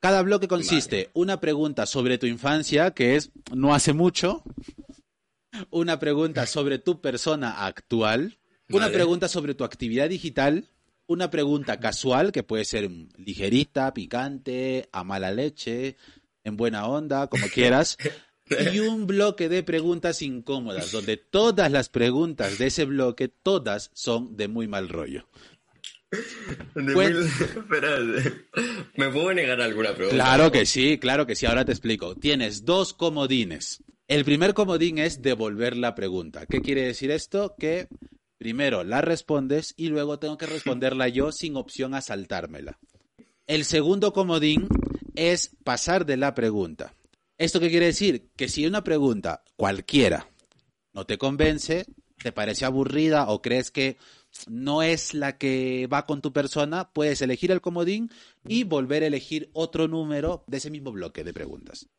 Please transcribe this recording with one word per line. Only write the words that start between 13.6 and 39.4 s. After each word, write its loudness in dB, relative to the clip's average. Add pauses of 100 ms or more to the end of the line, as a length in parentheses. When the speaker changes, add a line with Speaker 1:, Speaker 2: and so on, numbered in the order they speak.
Speaker 1:
picante, -4
a -8
mala -4
leche, -4 (480)
en -6
buena -2
onda, -2
como -2
quieras, 4 (500)
Speaker 2:
<laughs> 0
Speaker 1:
y 2
un 0
bloque 2
de 0
preguntas -2
incómodas, -6
donde -2
todas 4
las 2
preguntas 0
de 2
ese 0
bloque, 0
todas -2
son -4
de -2
muy -4
mal -4
rollo. -8 (1500)
Speaker 2:
De 0
Speaker 1:
Cuen- 6
Speaker 2:
muy, 2
<laughs> -2
espera, 0 (1000)
¿me 2
puedo 0
negar 0
a 0
alguna -2
pregunta? 0
Speaker 1:
Claro 8
que 6
sí, 2
claro 2
que -4
sí, -2
ahora 4
te 0
explico. -4
Tienes 0
dos 2
comodines. -2 (240)
El 2
primer 4
comodín 2
es -2
devolver 0
la -2
pregunta. -6
¿Qué -2
quiere 0
decir -4
esto? -4
Que -4 (500)
primero -2
la 0
respondes -2